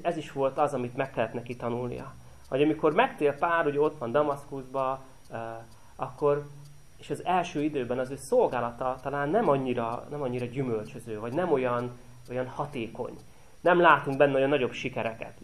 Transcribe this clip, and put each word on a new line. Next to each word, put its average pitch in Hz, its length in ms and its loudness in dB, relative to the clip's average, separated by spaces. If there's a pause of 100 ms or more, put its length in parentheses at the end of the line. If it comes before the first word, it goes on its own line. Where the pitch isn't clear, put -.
ez 170 140 0
is 151 160 -8
volt 135 260 0
az, 143 160 2
amit 123 220 -4
meg 135 140 -2
kellett 113 220 -2
neki 120 240 -6
tanulnia. 123 580 -6 (340)
Hogy 135 140 2
amikor 156 300 4
megtér 165 460 2
Pál, 170 240 2
hogy 143 160 0
ott 147 200 2
van 117 140 -4
Damaszkuszba, 135 920 -2 (280)
ö, 120 60 -8 (600)
akkor, 143 500 0 (500)
és - 140 -14
az - 140 -6
első 170 380 0
időben 131 360 -2
az 131 120 -2
ő 139 60 -8
szolgálata 131 880 0
talán 143 260 -2
nem 180 200 2
annyira, 123 640 0
nem 147 120 -6
annyira 123 240 -4
gyümölcsöző, 113 720 -6
vagy 117 120 -6
nem 170 200 0
olyan, 123 460 0 (320)
olyan 127 180 -4
hatékony. 127 680 -8 (440)
Nem 175 200 6
látunk 143 360 6
benne 143 180 6
olyan 135 140 4
nagyobb 135 240 2
sikereket. 113 720 -6